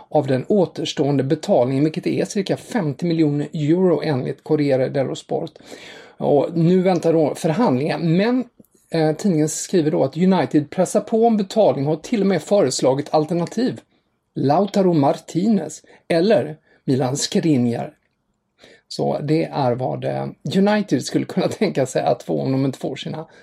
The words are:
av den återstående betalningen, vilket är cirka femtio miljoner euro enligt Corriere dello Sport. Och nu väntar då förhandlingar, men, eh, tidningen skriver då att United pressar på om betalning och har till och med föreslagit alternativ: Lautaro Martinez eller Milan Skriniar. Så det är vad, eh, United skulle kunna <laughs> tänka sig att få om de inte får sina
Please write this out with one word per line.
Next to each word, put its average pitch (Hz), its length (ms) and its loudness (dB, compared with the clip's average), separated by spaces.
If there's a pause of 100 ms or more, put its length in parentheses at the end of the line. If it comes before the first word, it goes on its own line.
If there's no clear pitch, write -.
av 143 180 0
den 127 200 0
återstående 147 760 0
betalningen, 139 600 2
vilket 160 240 -2
är 165 180 0
cirka 190 320 -2
femtio - 480 -4
miljoner 151 480 0
euro 165 480 2
enligt 143 420 -4
Corriere 139 460 0
dello 135 260 -2
Sport. 139 360 -8 (680)
Och 143 400 0
nu 175 240 4
väntar 175 320 2
då 156 220 2
förhandlingar, 156 600 0
men, 190 460 2 (480)
eh, 156 240 0
tidningen 156 340 0
skriver 156 420 0
då 165 120 0
att 135 140 -2
United 160 520 2
pressar 190 320 0
på 226 260 2
om 220 100 4
betalning 180 500 2
och 151 80 0
har 151 60 -8
till 220 200 -2
och 190 60 2
med 185 140 2
föreslagit 143 720 0
alternativ: 165 680 -2 (560)
Lautaro 175 580 2
Martinez 165 880 0 (260)
eller 170 480 2 (300)
Milan 127 320 0
Skriniar. 127 760 0 (960)
Så 143 320 -4
det 156 240 0
är 143 320 -2
vad, 131 300 -6
eh, 135 200 -6 (320)
United 202 480 0
skulle 160 200 -2
kunna 180 220 -2
<laughs> - 120 -8
tänka 151 260 0
sig 143 160 -2
att 147 220 -2
få 156 180 -4
om 135 100 -2
de 135 140 0
inte 131 140 -4
får 139 160 -6
sina 151 320 -10 (160)